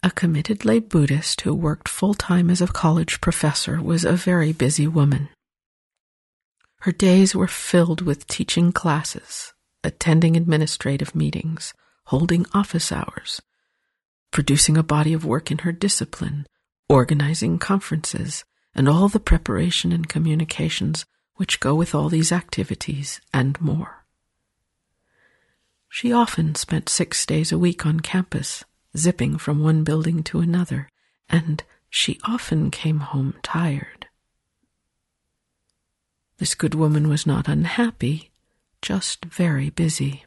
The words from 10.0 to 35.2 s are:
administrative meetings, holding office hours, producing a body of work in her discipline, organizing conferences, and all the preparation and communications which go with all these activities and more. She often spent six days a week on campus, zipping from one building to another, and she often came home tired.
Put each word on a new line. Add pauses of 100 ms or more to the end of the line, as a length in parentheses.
administrative
meetings, (360)
holding
office
hours, (920)
producing
a
body
of
work
in
her
discipline, (400)
organizing
conferences, (300)
and
all
the
preparation
and
communications (300)
which
go
with
all
these
activities (100)
and
more. (1800)
She
often
spent
six
days
a
week
on
campus, (300)
zipping
from
one
building
to
another, (400)
and (260)
she
often
came
home
tired. (2250)